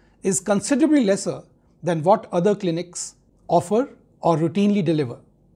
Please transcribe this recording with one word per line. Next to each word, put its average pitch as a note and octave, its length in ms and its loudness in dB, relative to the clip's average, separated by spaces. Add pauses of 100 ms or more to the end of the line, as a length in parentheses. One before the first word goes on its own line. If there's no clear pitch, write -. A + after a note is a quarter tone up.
(220)
is F#3+ 180 -2
considerably C#4 640 2
lesser F#3+ 380 -2 (400)
than D#3+ 220 -2
what G#3 280 2
other F#3+ 220 2
clinics F3 600 -6 (320)
offer - 480 0 (240)
or E3 180 2
routinely G3+ 480 0
deliver. D3+ 320 -2 (380)